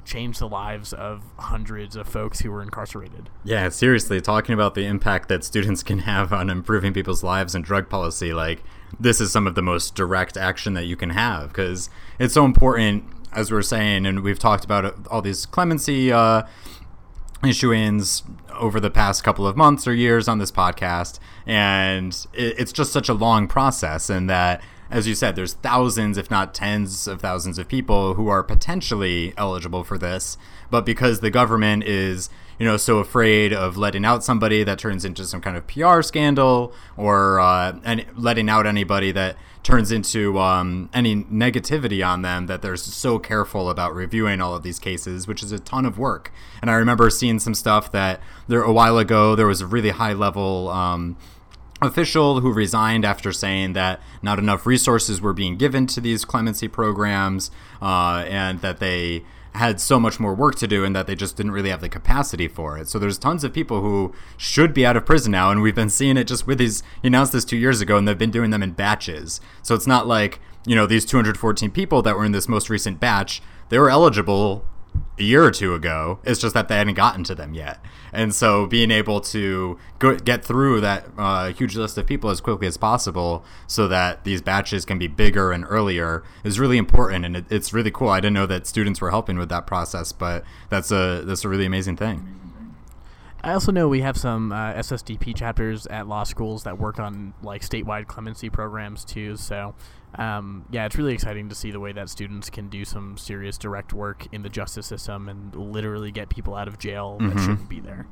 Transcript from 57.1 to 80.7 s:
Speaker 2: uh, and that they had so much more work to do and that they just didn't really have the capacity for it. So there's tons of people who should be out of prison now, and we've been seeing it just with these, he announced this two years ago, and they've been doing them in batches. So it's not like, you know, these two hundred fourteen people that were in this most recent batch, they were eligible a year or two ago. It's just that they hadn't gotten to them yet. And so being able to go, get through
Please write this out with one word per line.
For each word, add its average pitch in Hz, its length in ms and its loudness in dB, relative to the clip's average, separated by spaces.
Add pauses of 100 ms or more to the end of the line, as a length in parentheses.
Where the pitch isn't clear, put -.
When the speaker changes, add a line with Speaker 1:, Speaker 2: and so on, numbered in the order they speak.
Speaker 2:
uh, 87 440 0
and 92 360 -4
that 92 160 -4
they 87 460 -2 (280)
had 110 280 0
so 135 180 4
much 113 220 2
more 104 140 0
work 139 200 4
to - 120 -2
do 101 180 2
and 98 100 0
that 95 120 0
they 98 80 -4
just 98 200 -6
didn't 104 180 -4
really 98 180 -2
have 90 100 -4
the 87 80 -6
capacity 92 580 2
for 76 300 -8
it. 78 120 -10
So 110 100 -4
there's 101 180 -2
tons 151 260 -2
of 135 120 -4
people 123 260 -2
who 101 340 0 (220)
should 151 380 2
be 131 100 6
out 120 140 6
of - 80 0
prison 135 260 6
now, 95 180 4
and 104 120 4
we've 107 120 4
been 110 140 2
seeing 135 300 2
it 120 60 2
just 117 220 -4
with 131 120 0
these, 117 240 0 (180)
he 127 80 2
announced 131 240 4
this 123 120 0
two - 120 -4
years 120 240 2
ago, 104 160 4
and 101 100 4
they've 104 120 2
been 113 120 2
doing 113 200 0
them 104 120 0
in 95 100 -4
batches. 85 680 -2 (220)
So - 120 2
it's 107 120 0
not 127 200 4
like, 107 340 2 (260)
you 117 80 2
know, 107 120 6
these 107 200 4
two - 100 2
hundred 110 220 4
fourteen 110 320 0
people 170 320 2
that 104 140 2
were 104 80 0
in 104 80 2
this 98 160 0
most - 200 0
recent 101 320 -4
batch, 104 420 0 (280)
they 117 80 4
were 143 100 8
eligible 104 760 4 (540)
a 104 40 -2
year 123 220 8
or 131 60 10
two 92 240 0
ago. 80 500 -4
It's 117 160 0
just 110 140 -2
that 110 140 2
they 107 80 2
hadn't 104 180 2
gotten 95 300 2
to 95 100 -8
them 78 180 -12
yet. 76 320 -10 (300)
And 110 200 0
so 104 320 4
being 117 240 2
able 107 320 2
to 95 560 -4 (200)
go, 131 180 4
get 120 260 -2
through 127 380 2